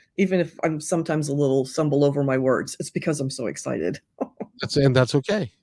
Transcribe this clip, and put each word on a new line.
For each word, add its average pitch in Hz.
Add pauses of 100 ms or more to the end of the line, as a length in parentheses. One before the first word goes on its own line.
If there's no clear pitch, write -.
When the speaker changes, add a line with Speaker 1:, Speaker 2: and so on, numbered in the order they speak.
(160)
Speaker 1:
even 185
if 170
I'm 156
sometimes 156
a 143
little 135
stumble 143
over 143
my 131
words. 127
It's -
because 156
I'm 135
so 120
excited. 113 (200)
<laughs> 262 (320)
Speaker 2:
That's, -
and 139
that's 127
okay. 180 (100)